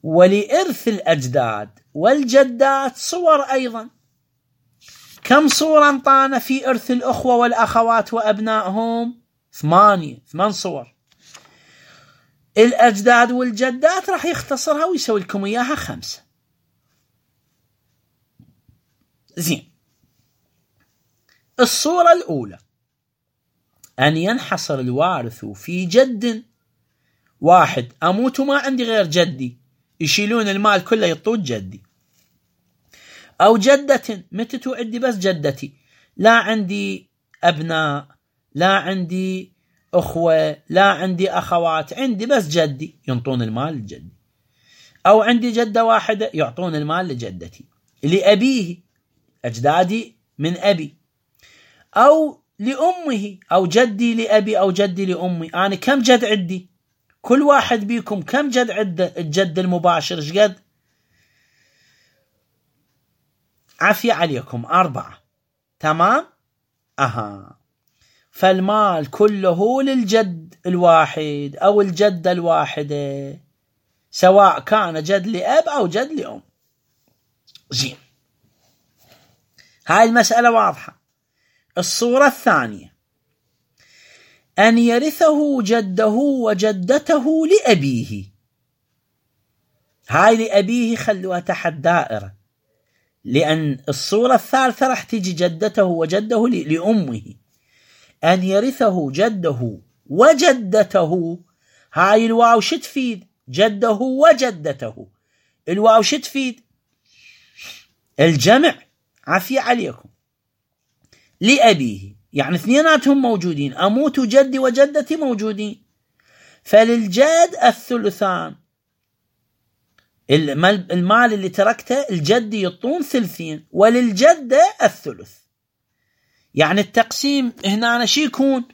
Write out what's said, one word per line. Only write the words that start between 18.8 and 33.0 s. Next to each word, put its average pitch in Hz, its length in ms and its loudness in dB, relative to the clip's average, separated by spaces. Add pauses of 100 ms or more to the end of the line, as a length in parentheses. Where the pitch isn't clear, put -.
زين. 165 340 -8 (1900)
الصورة 339 520 2
الأولى: 139 460 -2 (1400)
أن 151 180 2
ينحصر 175 640 -4
الوارث 127 680 -4
في 170 400 -8
جد 233 580 0 (1000)
واحد، 151 520 4 (100)
أموت 226 360 -2
وما 277 180 0
عندي 262 260 -2
غير 220 220 0
جدي، 147 520 -2 (420)
يشيلون 214 480 -2
المال 196 360 0
كله 220 240 0
يعطون 196 360 -4
جدي. 98 400 -10 (1600)